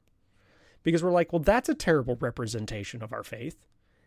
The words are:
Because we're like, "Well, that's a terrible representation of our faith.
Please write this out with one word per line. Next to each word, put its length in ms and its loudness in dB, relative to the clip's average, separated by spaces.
Because 200 2
we're 80 2
like, 220 4
"Well, 80 2
that's 280 2
a 60 2
terrible 460 2
representation 840 -6
of 100 -10
our 100 -8
faith. 340 -12